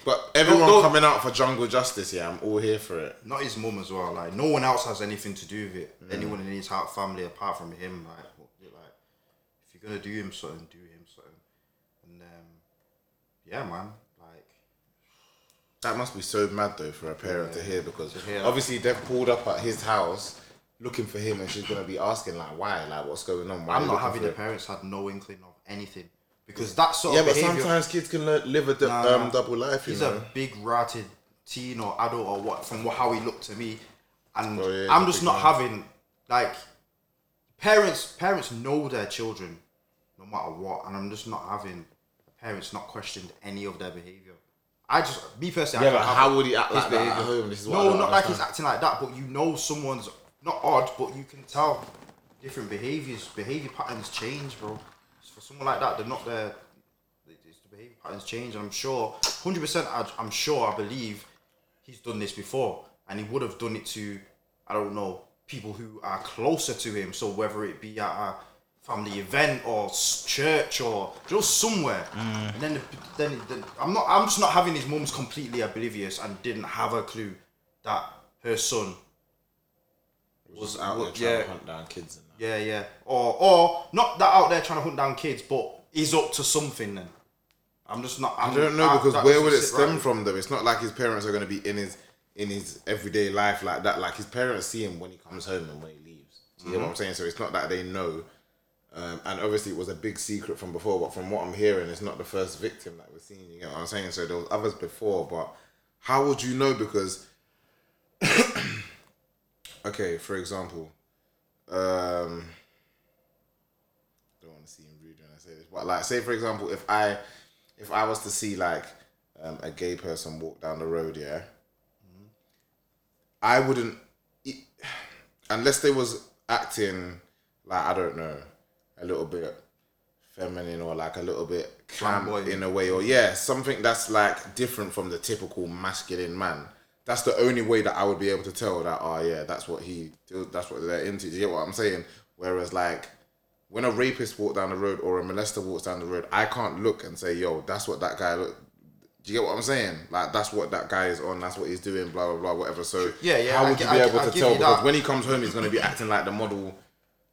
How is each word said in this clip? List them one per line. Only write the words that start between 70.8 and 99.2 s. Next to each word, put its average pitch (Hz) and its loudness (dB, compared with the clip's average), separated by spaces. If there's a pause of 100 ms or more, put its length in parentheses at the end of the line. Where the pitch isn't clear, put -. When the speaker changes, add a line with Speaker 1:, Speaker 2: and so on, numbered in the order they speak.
Speaker 2:
or 110 -2 (140)
just 147 2
somewhere, 208 0
Speaker 1:
Mm. 107 -4
Speaker 2:
and 110 -8
then, 151 -4 (340)
then, 143 -4
then 127 -10 (160)
I'm 156 0
not, 185 2
I'm 202 8
just 208 2
not 180 4
having 175 4
his 135 -4
mum's 147 -2
completely 123 -6
oblivious 104 -4
and 101 -10
didn't 113 -6
have 110 -2
a 117 0
clue 104 -8 (480)
that 107 -2 (400)
her 117 0
son 101 -2 (1500)
Speaker 1:
Was 90 -16 (140)
Speaker 2:
was, - -12
Speaker 1:
out 101 0
Speaker 2:
wa-, 117 0
Speaker 1:
there - -6
trying 117 0
Speaker 2:
yeah. 113 2
Speaker 1:
to 87 -4
hunt 87 -12
down 82 -12
kids - -14
and - -20
that. - -14
Speaker 2:
Yeah, 110 -2
yeah, 107 -4 (200)
or, 123 2
or 175 10
not 220 4
that 196 8
out 185 10
there 165 4
trying 156 -2
to 143 -2
hunt 151 -4
down 139 2
kids, 135 -4
but - -4 (100)
he's 156 0
up 156 4
to 139 -2
something. 127 0
Then 90 -12 (800)
I'm 110 -6
just 131 -6
not. 131 -2
I'm, 123 0
Speaker 1:
I - 0
don't 151 4
know, 156 6
Speaker 2:
I, 143 8
Speaker 1:
because 139 4
Speaker 2:
that 143 4
Speaker 1:
where 143 12
Speaker 2:
doesn't 151 6
Speaker 1:
would 151 6
it 123 8
Speaker 2:
sit - 0
Speaker 1:
stem 135 4
Speaker 2:
right 165 2
with 143 -4
Speaker 1:
from 110 2
though? 98 0
It's 95 -4
not 123 -2
like 117 4
his 110 -4
parents 113 0
are 104 -2
gonna 101 0
be 101 -6
in 104 -2
his, 98 -6 (400)
in 101 -4
his 101 -8
everyday 101 0
life 101 2
like 87 -2
that. 98 2
Like, 90 -4
his 104 -10
parents 123 -2
see 113 -4
him 87 -8
when 92 -12
he 92 -20
comes 87 -14
home 90 -4
and 76 -14
when 78 -16
he 76 -20
leaves. 80 -20 (180)
Do 92 -18
you 90 -10
get 90 0
what 87 0
Speaker 2:
Mm-hmm. 82 -2
Speaker 1:
I'm 85 -8
saying? 95 -4
So 90 -6
it's 85 -6
not 110 -6
that 90 0
they 92 -2
know 90 -6 (720)
um, 85 -10